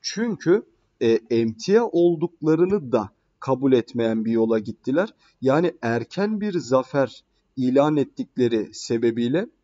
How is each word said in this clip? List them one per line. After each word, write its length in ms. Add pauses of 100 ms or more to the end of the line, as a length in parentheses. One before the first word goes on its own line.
Çünkü, 600 (380)
e, 180 (100)
emtia 580
olduklarını 1040
da 180 (300)
kabul 340
etmeyen 520
bir 60
yola 280
gittiler. 540 (280)
Yani 300 (100)
erken 600
bir 180
zafer 640 (340)
ilan 400
ettikleri 760
sebebiyle 760 (160)